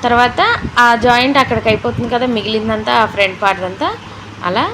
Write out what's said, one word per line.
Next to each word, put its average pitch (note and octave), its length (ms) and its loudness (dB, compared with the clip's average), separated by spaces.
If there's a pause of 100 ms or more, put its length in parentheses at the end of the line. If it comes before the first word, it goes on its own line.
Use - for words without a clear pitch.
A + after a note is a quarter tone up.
తర్వాత A#3+ 360 2 (440)
ఆ - 20 6 (200)
జాయింట్ B3+ 360 4
అక్కడికి A3+ 280 0
అయిపోతుంది A#3 440 -2
కదా, A#3+ 100 0 (120)
మిగిలిందంతా G#3+ 560 -2 (100)
ఆ - 20 4 (100)
ఫ్రంట్ F#3+ 280 0
పార్ట్ F#3 260 0
అంతా C#4+ 200 -4 (600)
అలా A3 240 0